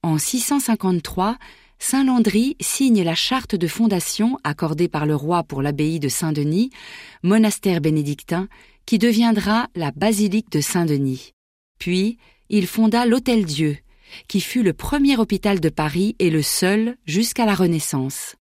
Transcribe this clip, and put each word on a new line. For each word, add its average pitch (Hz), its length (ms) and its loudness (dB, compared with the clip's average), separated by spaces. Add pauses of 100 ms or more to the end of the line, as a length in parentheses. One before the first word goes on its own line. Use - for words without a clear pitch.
En 156 140 0
six 247 220 -2
cent 285 180 0
cinquante-trois, 196 800 -2 (400)
saint 269 240 0
Landry 247 560 2
signe 226 460 2
la 165 100 0
charte - 400 -2
de 170 140 0
fondation 220 720 0
accordée 156 460 -2
par 151 180 -2
le 151 80 2
roi 160 300 0
pour 139 180 -6
l'abbaye 151 380 -2
de 143 80 -2
Saint-Denis, 156 640 -2 (520)
monastère 202 580 2
bénédictin, 156 680 -2 (360)
qui 226 140 0
deviendra 226 800 2
la 151 160 -4
basilique 208 580 0
de 151 100 0
Saint-Denis. 143 760 -2 (440)
Puis, 196 400 -2 (300)
il 202 180 2
fonda 226 400 2
l'Hôtel-Dieu, 190 720 0 (500)
qui 190 140 -2
fut 247 240 -2
le 170 80 2
premier 277 460 0
hôpital 202 420 0
de 156 80 0
Paris 160 500 -2
et 180 120 2
le 156 120 2
seul 214 540 0 (100)
jusqu'à 220 400 0
la 202 80 2
Renaissance. 151 880 -2